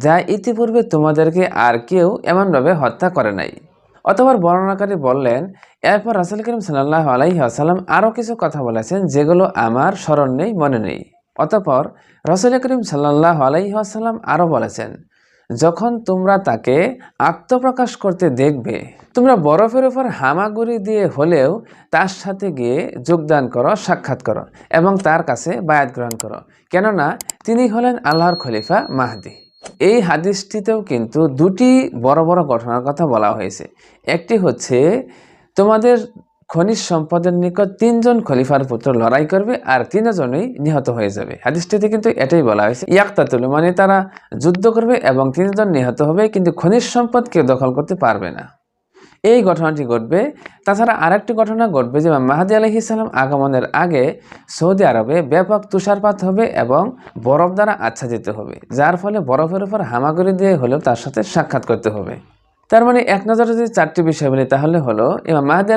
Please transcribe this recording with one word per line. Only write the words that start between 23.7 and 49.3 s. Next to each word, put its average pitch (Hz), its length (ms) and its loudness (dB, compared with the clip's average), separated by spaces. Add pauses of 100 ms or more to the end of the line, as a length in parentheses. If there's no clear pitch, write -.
সাক্ষাৎ 139 420 -4
করো 110 160 -4 (340)
এবং 180 140 4 (140)
তার 160 240 2
কাছে 131 220 -4 (160)
বায়াত 147 280 2
গ্রহণ 120 280 -6
করো, 110 160 -14 (320)
কেননা 185 360 0 (380)
তিনি 226 180 0 (100)
হলেন 240 220 0 (140)
আল্লাহর 170 320 2
খলিফা 123 360 -2 (220)
মাহদী। 113 340 -6 (560)
এই 233 80 4 (120)
হাদিসটিতেও 196 720 -2 (100)
কিন্তু 117 300 -2 (200)
দুটি 190 300 2 (360)
বড় 143 240 4
বড় 180 120 2 (100)
ঘটনার 120 360 -2
কথা 147 160 -2 (100)
বলা 107 240 2
হয়েছে। 98 280 -8 (420)
একটি 170 360 -2
হচ্ছে 131 340 0 (800)
তোমাদের 233 400 4 (540)
খনিজ 190 380 0
সম্পদের 170 440 0 (100)
নিকট 180 260 0 (120)
তিনজন 233 360 2 (100)
খলিফার 135 440 2
পুত্র 120 160 -4 (140)
লড়াই 127 320 2
করবে 208 200 0 (200)
আর 127 80 2 (100)
তিনজনই 185 540 0 (180)
নিহত 151 240 0 (100)
হয়ে 104 200 -2
যাবে। - 160 -8 (120)
হাদিসটিতে 175 480 0
কিন্তু 220 160 0 (140)
এটাই 160 260 2
বলা 104 160 2
হয়েছে, 120 180 -2 (100)
ইয়াকতাতুলু, 180 640 2
মানে 165 140 2 (100)
তারা 196 180 4 (460)
যুদ্ধ 180 220 2 (100)
করবে 233 200 2 (160)
এবং 131 140 2 (100)
তিনজন 202 400 0
নিহত 127 320 0
হবে, 175 160 2 (100)
কিন্তু 175 260 0
খনিজ 214 260 2 (100)
সম্পদ 240 360 0
কেউ 165 200 2
দখল 131 260 0
করতে 151 260 -4
পারবে 104 340 0
না। - 60 -14 (880)